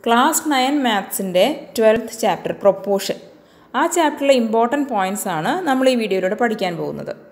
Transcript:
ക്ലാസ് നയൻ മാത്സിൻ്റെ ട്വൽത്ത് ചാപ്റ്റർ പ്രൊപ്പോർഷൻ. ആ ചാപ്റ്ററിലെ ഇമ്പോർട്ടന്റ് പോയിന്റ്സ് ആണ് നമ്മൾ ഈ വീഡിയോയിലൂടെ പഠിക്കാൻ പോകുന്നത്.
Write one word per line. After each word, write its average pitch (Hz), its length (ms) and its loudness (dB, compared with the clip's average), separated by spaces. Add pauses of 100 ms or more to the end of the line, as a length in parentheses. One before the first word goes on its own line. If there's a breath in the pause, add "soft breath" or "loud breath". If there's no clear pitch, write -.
ക്ലാസ് 254 360 2 (100)
നയൻ 262 240 2 (100)
മാത്സിൻ്റെ 190 580 0 (320)
ട്വൽത്ത് 226 460 2
ചാപ്റ്റർ 175 400 -2
പ്രൊപ്പോർഷൻ. 196 560 0 (640 soft breath)
ആ - 20 2 (140)
ചാപ്റ്ററിലെ 294 460 2
ഇമ്പോർട്ടന്റ് 233 520 0
പോയിന്റ്സ് 202 420 -2
ആണ് 165 160 -2 (160)
നമ്മൾ 262 240 2
ഈ - 80 2
വീഡിയോയിലൂടെ 190 400 -2
പഠിക്കാൻ 214 400 -2
പോകുന്നത്. 147 320 -8 (200)